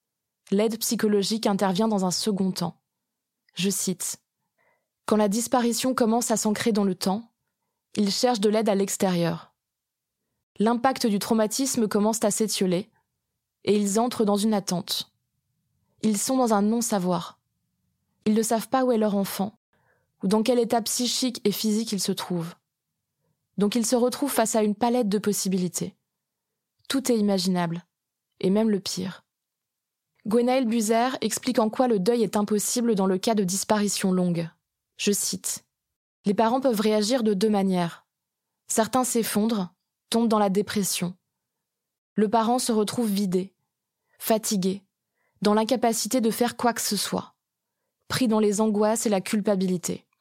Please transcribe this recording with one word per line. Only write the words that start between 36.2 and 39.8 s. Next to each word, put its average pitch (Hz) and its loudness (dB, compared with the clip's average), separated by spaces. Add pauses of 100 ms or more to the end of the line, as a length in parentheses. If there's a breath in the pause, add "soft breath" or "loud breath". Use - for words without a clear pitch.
Les 202 2
parents 226 2
peuvent 233 2
réagir 214 2
de 214 2
deux 214 2
manières. 190 0 (600)
Certains 233 0
s'effondrent, 220 -2 (360)